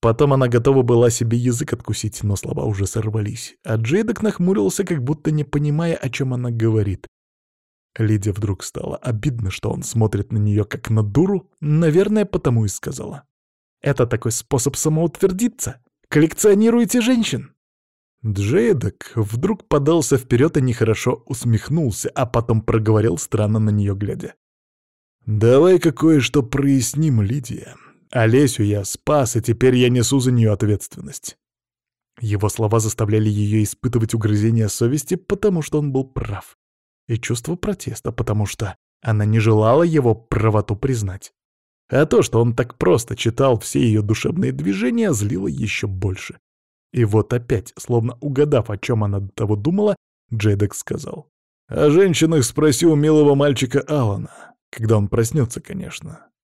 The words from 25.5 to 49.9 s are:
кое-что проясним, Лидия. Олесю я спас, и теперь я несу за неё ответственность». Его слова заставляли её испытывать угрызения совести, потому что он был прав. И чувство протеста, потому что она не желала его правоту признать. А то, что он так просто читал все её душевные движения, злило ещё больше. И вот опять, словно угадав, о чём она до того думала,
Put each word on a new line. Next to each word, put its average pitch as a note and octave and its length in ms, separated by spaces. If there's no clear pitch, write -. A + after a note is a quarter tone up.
кое-что D3 500
проясним, C#3 800
Лидия. - 540
Олесю A#2+ 520
я G2+ 220
спас, C#3 500
и A2+ 60
теперь B2+ 340
я B2 140
несу B2 300
за B2+ 120
неё A2+ 220
ответственность». - 840
Его G#2 280
слова A2 300
заставляли G#2+ 500
её G#2 320
испытывать A#2 520
угрызения G#2+ 560
совести, C3+ 460
потому F#3+ 460
что D3+ 180
он D3 120
был C3 140
прав. - 500
И A#2 80
чувство C3 400
протеста, A#2+ 560
потому G#2+ 320
что G2 320
она G#2+ 240
не A2 140
желала A2 440
его C#3+ 320
правоту G#2+ 640
признать. G#2+ 560
А C#3 160
то, G#3+ 160
что A2+ 200
он A#2+ 140
так A#2+ 220
просто E3 400
читал C3 420
все - 220
её A2 200
душевные B2+ 520
движения, G3 580
злило B2+ 360
ещё - 420
больше. F#2+ 480
И A#2+ 120
вот G#2+ 280
опять, A#2+ 440
словно A#2 440
угадав, C#3+ 480
о G#2 80
чём G#2+ 260
она G2+ 160
до G2 100
того G#2+ 260
думала, F#3 400